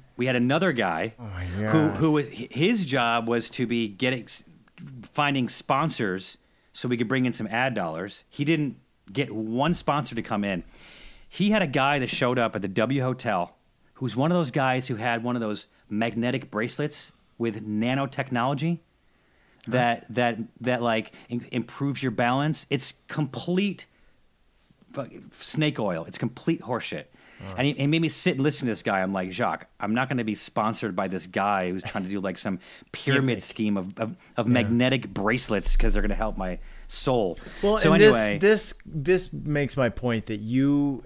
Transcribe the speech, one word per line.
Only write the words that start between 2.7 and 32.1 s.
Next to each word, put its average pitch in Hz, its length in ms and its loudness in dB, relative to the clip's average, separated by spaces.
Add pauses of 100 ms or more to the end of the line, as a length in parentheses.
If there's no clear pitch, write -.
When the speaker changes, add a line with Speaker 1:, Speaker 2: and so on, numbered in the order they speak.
Speaker 1:
job 117 440 2
was 117 220 0
to 127 160 -2
be 117 220 0
getting, 120 340 -2
s-, - 220 -12 (680)
finding 139 360 2
sponsors 123 920 -2 (340)
so - 160 -6
we 123 80 2
could 113 120 -2
bring 131 180 2
in 120 60 0
some 110 160 -6
ad 120 260 0
dollars. 90 560 -6
He - 140 -6
didn't 151 320 0 (360)
get 123 220 -4
one 117 400 0
sponsor 147 400 -2
to 113 80 -4
come 104 220 -2
in. 95 180 -2 (640)
He 202 220 0
had 214 120 4
a 175 40 2
guy 139 320 2
that 127 120 0
showed 123 280 2
up 113 160 2
at 101 80 -4
the 98 60 -4
W 117 340 2
Hotel 117 540 -2 (380)
who's 120 200 -6
one 139 160 2
of 180 80 4
those 147 140 0
guys 131 340 2
who 127 80 -4
had 117 300 -2
one 123 100 0
of 120 80 -2
those 107 240 -4 (240)
magnetic 117 580 -2
bracelets 123 640 -4 (280)
with 107 280 -4
nanotechnology 131 1120 -2 (880)
Speaker 2:
Huh? 110 60 -4
Speaker 1:
that, 120 380 2
that, 117 280 0 (220)
that, 120 200 0
like, 113 320 0 (160)
im-, 120 220 -4
improves 131 520 -4
your 127 100 0
balance. 131 580 2
It's 139 240 -2 (140)
complete 175 800 -2 (1080)
fu-, - 380 -10
snake - 500 -2
oil. 90 240 -2
It's 92 140 -10
complete - 420 -2
horseshit. 104 460 -6 (340)
Speaker 2:
Wow. 95 180 -12
Speaker 1:
And 131 80 0
he, 147 60 2
he 143 160 -2
made 160 140 2
me 160 60 0
sit 156 260 0
and 131 80 -2
listen 143 240 0
to 117 60 2
this 104 100 -6
guy. 98 180 2
I'm 95 120 0
like, 92 200 -2
"Jacques, 113 340 -2 (140)
I'm 104 140 -2
not 127 140 0
gonna 127 140 -2
be 110 140 -2
sponsored 107 580 -2
by 98 140 -2
this 90 180 -6
guy 98 440 0
who's 92 120 -4
trying 101 220 -6
to 92 60 -8